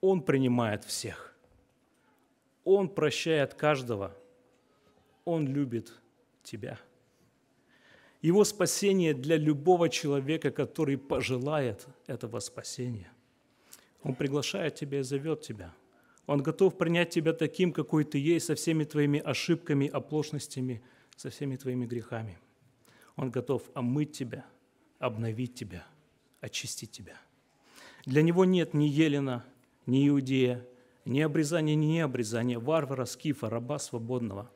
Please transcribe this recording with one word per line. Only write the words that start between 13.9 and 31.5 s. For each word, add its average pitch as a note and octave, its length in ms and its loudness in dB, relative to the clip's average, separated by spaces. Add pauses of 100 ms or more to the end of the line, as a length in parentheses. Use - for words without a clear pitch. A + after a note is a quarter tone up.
Он C#3+ 120 -4
приглашает D3 600 -2
тебя C#3 240 -4
и - 20 -2
зовет C#3+ 400 -4
тебя. G2 320 -12 (520)
Он D3 160 2
готов E3+ 360 2
принять E3+ 320 2
тебя E3 220 2
таким, D#3+ 400 0
какой D3+ 320 0
ты D3 140 -4
есть, D#3+ 280 2
со D3+ 80 0
всеми D#3+ 300 0
твоими D3 360 2
ошибками, C#3+ 680 0
оплошностями, C3+ 960 -6 (340)
со C#3 140 -12
всеми C3+ 260 -6
твоими B2+ 280 -4
грехами. A2+ 540 -8 (800)
Он C3 140 -4
готов B2 320 -2 (120)
омыть C#3+ 380 -2
тебя, C3 320 -10 (560)
обновить A#2 540 -4
тебя, F#2 300 -12 (560)
очистить - 520 -10
тебя. - 240 -18 (880)
Для C3+ 160 4
него E3+ 220 6
нет F3+ 280 2
ни D3+ 120 4
елена, C#3+ 600 2 (420)
ни C3+ 220 4
иудея, C3 560 2 (400)
ни B2+ 160 0
обрезания, D#3 540 2